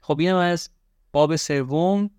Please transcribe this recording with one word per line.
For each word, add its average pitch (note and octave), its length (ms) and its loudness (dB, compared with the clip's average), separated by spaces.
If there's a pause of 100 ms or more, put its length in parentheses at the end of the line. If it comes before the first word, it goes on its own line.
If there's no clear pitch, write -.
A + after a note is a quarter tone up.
خب D3 200 -4
اینم F3+ 160 2
از F3 340 -2 (420)
باب D3+ 240 2
سوم D#3+ 840 0